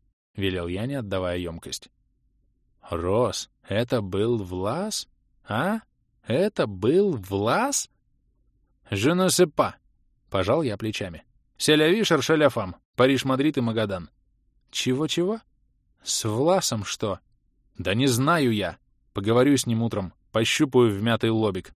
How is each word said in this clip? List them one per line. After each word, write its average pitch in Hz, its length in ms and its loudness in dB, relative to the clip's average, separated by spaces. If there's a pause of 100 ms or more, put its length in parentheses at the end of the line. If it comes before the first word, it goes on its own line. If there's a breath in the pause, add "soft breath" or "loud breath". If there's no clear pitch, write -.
(360)
велел 90 320 -2
я, 95 180 -4
не 139 80 -6
отдавая 95 440 -4
емкость. 85 520 -10 (960)
«Рос, 92 640 -2 (180)
это 117 320 -2
был 104 420 0
Влас? 104 680 -6 (360)
А? 180 360 -2 (460)
Это 156 400 0
был 135 500 2
Влас?» 113 760 -2 (1000)
«Je 104 240 2
ne 185 140 2
sais 170 220 2
pas», 113 240 -2 (560)
пожал 101 320 0
я 110 140 -4
плечами. 101 480 -8 (340)
«C'est 151 180 4
la 156 140 4
vie, 220 120 2
cherchez 160 340 2
la 147 140 4
femme. 95 240 -6 (200)
Париж, 127 300 4
Мадрид 139 320 0
и 139 40 0
Магадан». 107 500 -2 (600)
«Чего-чего? 170 720 -2 (640)
С - 260 -4
Власом 131 560 0
что?» - 340 -6 (600)
«Да 92 160 -2
не 127 120 2
знаю 135 460 2
я! 92 260 -2 (340)
Поговорю 123 440 4
с - 100 -2
ним 117 160 0
утром. 104 300 -4 (200)
Пощупаю 120 640 4
вмятый 113 360 0
лобик. 107 480 -2